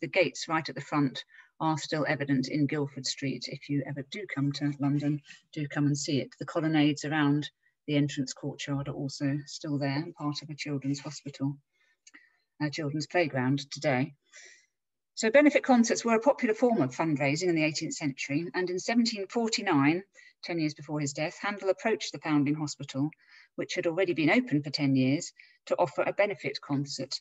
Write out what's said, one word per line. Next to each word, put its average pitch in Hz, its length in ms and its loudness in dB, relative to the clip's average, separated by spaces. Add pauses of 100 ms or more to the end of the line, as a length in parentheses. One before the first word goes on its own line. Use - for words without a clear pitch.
the 160 60 -6
gates 160 400 0
right 160 200 0
at 143 80 -10
the - 60 -10
front 143 420 0 (360)
are 160 180 0
still 156 300 -2
evident 139 400 0
in 147 200 0
Guildford 143 380 -4
Street. - 420 -6
If - 220 -12
you 143 180 0
ever 143 240 -8
do 202 220 -8
come 143 200 0
to 143 260 -2
London, 143 420 0 (320)
do 151 140 -6
come 147 180 0
and 143 120 2
see 143 240 -2
it. 110 80 -6 (100)
The 160 60 -10
colonnades 151 600 2
around 147 440 2 (360)
the 151 100 0
entrance 143 380 0
courtyard 139 540 -6
are 143 60 -6
also 143 520 -4
still 147 320 -6
there, 139 200 -2
and 170 180 -6
part 147 260 -6
of 151 80 -14
a 156 60 -10
children's 139 440 -4
hospital, 143 580 -6 (1040)
a 151 80 -2
children's 147 380 -4
playground 139 640 0
today. 143 420 0 (1080)
So 226 100 2
benefit 285 340 8
concerts 233 420 6
were 226 100 4
a 220 60 4
popular 226 340 4
form 233 260 4
of 131 140 0
fundraising 151 540 2
in 170 60 4
the 156 100 4
eighteenth 151 300 -2
century, 147 580 -2
and 180 160 -2
in 185 100 -2
seventeen 226 480 0
forty-nine, 185 760 2 (400)
ten 170 200 -4
years 151 120 0
before 151 280 -6
his 143 100 -2
death, 151 300 -4
Handel 196 280 -4
approached - 440 -2
the 151 60 -10
Foundling 147 360 2
Hospital, 147 540 -4 (460)
which - 200 -8
had 175 100 -2
already 175 280 0
been 151 160 2
open 208 340 2
for 151 60 -8
ten 139 260 2
years, 135 380 2 (320)
to - 120 -2
offer - 260 0
a - 100 -2
benefit - 480 -2
concert. - 600 -4